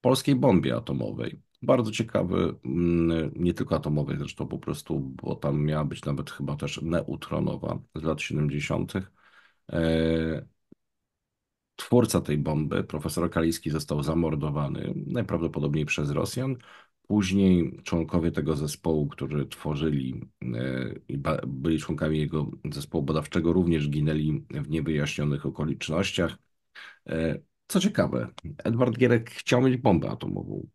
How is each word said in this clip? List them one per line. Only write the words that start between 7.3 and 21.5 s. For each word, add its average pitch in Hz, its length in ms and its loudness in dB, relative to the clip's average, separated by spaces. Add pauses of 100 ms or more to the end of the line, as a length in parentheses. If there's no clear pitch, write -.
z 80 80 -6
lat 78 200 -2
siedemdziesiątych. 76 880 -2 (600)
E, 80 720 0 (1300)
twórca 117 440 4
tej 76 180 0
bomby, 76 460 0
profesor 80 460 -4
Kaliski, 82 400 0
został 73 320 -2
zamordowany 76 920 -2 (120)
najprawdopodobniej 78 800 -2
przez 73 240 -2
Rosjan. 123 460 -2 (500)
Później 95 760 4
członkowie 82 480 2
tego 76 260 0
zespołu, 76 520 0
którzy 71 380 -4
tworzyli, 73 760 -2 (180)
e, 62 520 -4 (140)
i 71 100 -4
ba-, 71 280 -2
byli 69 320 0